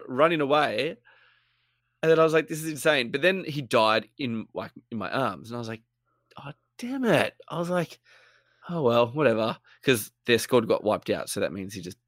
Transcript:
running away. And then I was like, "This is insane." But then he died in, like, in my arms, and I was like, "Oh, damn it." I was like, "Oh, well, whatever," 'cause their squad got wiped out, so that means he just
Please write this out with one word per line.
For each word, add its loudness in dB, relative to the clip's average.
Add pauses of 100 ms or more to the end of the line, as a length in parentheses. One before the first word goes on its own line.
running 2
away. 0 (1080)
And 4
then 6
I 6
was 2
like, 2
"This -8
is -8
insane." 0
But -4
then 0
he -6
died 2
in, -6
like, -10 (200)
in -8
my -6
arms, -4
and -12
I -10
was -10
like, -14 (540)
"Oh, -16 (260)
damn -6
it." 2 (160)
I -8
was -6
like, -4 (680)
"Oh, -4
well, 4
whatever," 0 (260)
'cause 0 (140)
their 4
squad 2
got 0
wiped -2
out, -4
so -6
that -2
means -10
he -10
just -14 (100)